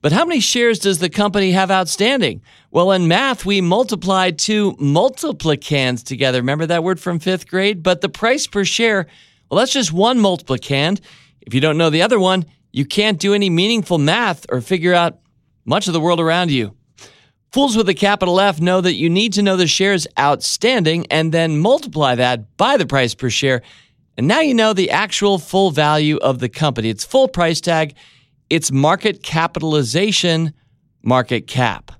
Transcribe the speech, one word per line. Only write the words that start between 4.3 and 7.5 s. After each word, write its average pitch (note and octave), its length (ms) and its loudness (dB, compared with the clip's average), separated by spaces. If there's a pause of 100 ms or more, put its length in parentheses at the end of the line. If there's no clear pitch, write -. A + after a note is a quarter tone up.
two G3+ 420 -2
multiplicands D3 1300 -2
together. C3 360 -2
Remember C#3+ 260 -2
that E3 180 -2
word F#3 160 -2
from E3+ 200 -4
fifth F#3 280 -4
grade? F#3+ 360 -2